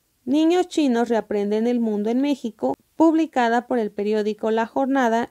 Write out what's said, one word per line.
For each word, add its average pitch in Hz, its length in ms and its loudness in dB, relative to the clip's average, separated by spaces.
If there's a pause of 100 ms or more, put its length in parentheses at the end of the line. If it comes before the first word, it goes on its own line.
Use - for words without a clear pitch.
(240)
Niños 320 420 2
chinos 240 420 0
reaprenden 214 600 -2
el 247 100 0
mundo 214 320 -2
en 247 100 -2
México, 262 540 -4 (220)
publicada 269 720 2
por 247 100 -2
el 208 140 -2
periódico 214 580 -2
La 226 160 0
Jornada 254 640 0